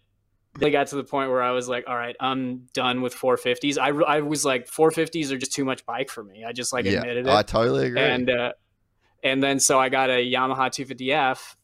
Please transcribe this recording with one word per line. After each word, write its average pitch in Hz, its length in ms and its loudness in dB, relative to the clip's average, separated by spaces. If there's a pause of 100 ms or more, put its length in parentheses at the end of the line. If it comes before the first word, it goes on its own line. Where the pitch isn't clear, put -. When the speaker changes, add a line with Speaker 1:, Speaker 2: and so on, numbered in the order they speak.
(600)
Speaker 1:
they 147 120 2
got 139 160 2
to 147 100 -8
the 135 60 -2
point 135 280 -2
where 127 100 2
I 123 100 2
was 123 180 -2
like, 123 180 -4
"All 127 80 -4
right, 120 240 -6
I'm 127 540 -4
done 127 280 0
with 123 120 -2
four 127 240 2
fifties." 139 400 0
I, 131 120 2
I 147 320 2
was 147 240 -2
like, 131 220 0
"Four 160 240 4
fifties 156 400 -2
are 135 60 -2
just - 160 -6
too 139 120 -2
much 131 200 -4
bike 123 240 -6
for 113 140 -14
me." 101 200 -18
I 117 80 -8
just, 120 220 -6
like, 123 120 -2
Speaker 2:
Yeah, - 120 2
Speaker 1:
admitted 120 300 -4
it. - 40 2
Speaker 2:
I 107 120 6
totally 127 440 0
agree. 123 140 0
Speaker 1:
And, 127 280 2
uh, 123 240 -2 (680)
and 135 200 0
then 139 160 2
so 135 200 4
I 131 100 4
got 135 200 2
a 127 80 2 (140)
Yamaha 131 400 0
two 135 140 -8
fifty 127 280 -6
F, 135 500 0